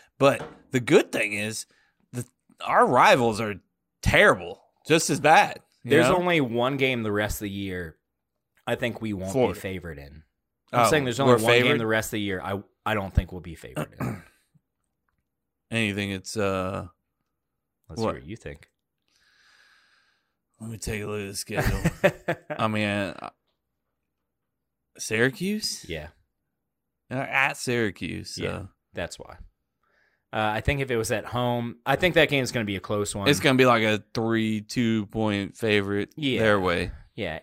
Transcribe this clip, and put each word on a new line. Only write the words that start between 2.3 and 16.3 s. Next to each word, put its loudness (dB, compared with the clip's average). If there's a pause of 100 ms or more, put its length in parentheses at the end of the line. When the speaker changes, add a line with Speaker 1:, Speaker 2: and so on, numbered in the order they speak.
Speaker 1:
our 4
rivals 4
are -4 (460)
terrible, 4 (260)
just 2
as 0
bad, 4 (240)
you -6
Speaker 2:
There's 6
Speaker 1:
know? 4
Speaker 2:
only 2
one 0
game 0
the -2
rest -2
of -14
the -6
year -8 (720)
I -2
think -6
we -4
won't -8
Speaker 1:
Florida. 2
Speaker 2:
be -12
favored -10
in. -20 (500)
I'm 4
Speaker 1:
Oh, 4
Speaker 2:
saying 2
there's -4
only 6
Speaker 1:
we're 4
Speaker 2:
one 4
game 6
Speaker 1:
favored? 2
Speaker 2:
the -2
rest 0
of -14
the -4
year -4
I, -6 (260)
I -2
don't -4
think 0
we'll -10
be -14
favored -10
in. -8 (720)
Speaker 1:
<clears throat> -20
Anything, -2
it's, -8